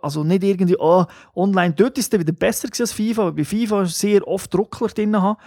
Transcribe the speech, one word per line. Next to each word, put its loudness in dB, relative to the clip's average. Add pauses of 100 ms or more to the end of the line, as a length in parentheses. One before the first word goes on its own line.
Also -4
nicht 0
irgendwie, 2
oh, 4 (300)
online, 2
dort 2
ist -2
es -8
dann 2
wieder -2
besser -2
gewesen -6
als -2
fifa, -2
weil -2
bei -2
fifa -2
sehr 0
oft -6
Ruckler -2
drin -2
haben. 0